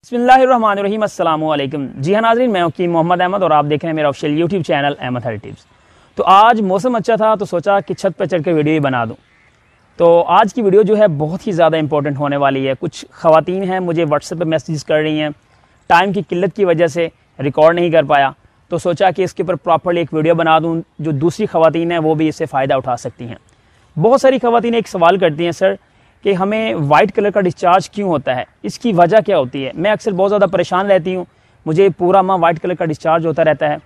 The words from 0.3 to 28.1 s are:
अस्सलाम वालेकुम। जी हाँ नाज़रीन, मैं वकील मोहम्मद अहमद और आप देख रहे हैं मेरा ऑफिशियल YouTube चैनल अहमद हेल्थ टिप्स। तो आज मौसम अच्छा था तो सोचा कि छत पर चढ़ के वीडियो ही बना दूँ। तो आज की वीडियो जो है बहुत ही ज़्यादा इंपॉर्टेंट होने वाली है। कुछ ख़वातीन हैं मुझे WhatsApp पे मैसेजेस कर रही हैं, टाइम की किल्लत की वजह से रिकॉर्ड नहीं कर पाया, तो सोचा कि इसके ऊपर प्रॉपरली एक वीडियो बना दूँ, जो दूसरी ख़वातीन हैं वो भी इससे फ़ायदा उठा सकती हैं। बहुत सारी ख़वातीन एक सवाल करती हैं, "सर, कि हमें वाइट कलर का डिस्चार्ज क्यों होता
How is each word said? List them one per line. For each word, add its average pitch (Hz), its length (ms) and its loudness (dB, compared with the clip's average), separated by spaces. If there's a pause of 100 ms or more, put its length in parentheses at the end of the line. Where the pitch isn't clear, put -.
अस्सलाम 165 380 0
वालेकुम। 143 460 -2 (100)
जी 147 160 -2
हाँ 220 80 2
नाज़रीन, 233 280 2
मैं 185 140 0
वकील 175 260 -2
मोहम्मद 170 320 0
अहमद 185 220 0
और 160 80 0
आप 147 140 2
देख 147 180 -2
रहे 165 60 -6
हैं 156 60 -4
मेरा 151 140 0
ऑफिशियल 151 320 -4
YouTube 170 220 -2
चैनल 143 300 -2
अहमद 127 320 -8
हेल्थ 110 160 -6
टिप्स। 104 240 -20 (520)
तो 202 60 -2
आज 214 380 6
मौसम 196 340 -2
अच्छा 220 220 0
था 220 180 0
तो 202 100 -6
सोचा 196 360 -2
कि - 120 -10
छत 185 260 -4
पर 196 60 -2
चढ़ 165 160 -2
के 170 120 -2
वीडियो 151 200 0
ही 156 60 0
बना 131 260 -2
दूँ। 113 100 -10 (840)
तो 170 220 6
आज 190 320 2
की 247 80 -4
वीडियो 202 220 4
जो 208 120 2
है 208 120 4
बहुत 156 400 -4
ही 208 40 -4
ज़्यादा 165 260 2
इंपॉर्टेंट 147 400 -2
होने 143 200 -4
वाली 135 280 0
है। 135 80 -2
कुछ - 400 -10
ख़वातीन 170 500 2
हैं 185 160 -2
मुझे 170 260 -2
WhatsApp 151 340 -4
पे 175 60 -2
मैसेजेस 160 380 -4
कर 156 180 0
रही 156 160 -2
हैं, 151 140 -4 (580)
टाइम 180 240 4
की 196 80 -4
किल्लत 180 320 -4
की 202 120 0
वजह 170 220 2
से 165 240 -4 (280)
रिकॉर्ड 156 360 2
नहीं 175 160 0
कर 156 140 4
पाया, 139 280 2 (360)
तो 175 80 -4
सोचा 180 340 0
कि 185 120 -4
इसके 180 200 -6
ऊपर 175 120 -2
प्रॉपरली 175 460 -2
एक 156 120 -6
वीडियो 160 220 2
बना 160 240 2
दूँ, 165 240 -4 (180)
जो 156 100 -4
दूसरी 165 340 -2
ख़वातीन 165 460 0
हैं 170 80 -2
वो 156 160 0
भी 156 120 0
इससे 151 180 -4
फ़ायदा 135 320 -2
उठा 127 180 -4
सकती 123 300 -14
हैं। 113 120 -14 (600)
बहुत 233 240 2
सारी 262 180 2
ख़वातीन 233 360 0
एक 226 120 -2
सवाल 180 300 2
करती 170 280 0
हैं, 170 60 -2
"सर, 190 260 -2 (460)
कि 202 100 0
हमें 208 420 -2
वाइट 156 360 2
कलर 202 200 -2
का 208 100 0
डिस्चार्ज 180 520 0
क्यों 202 160 -6
होता 135 240 -2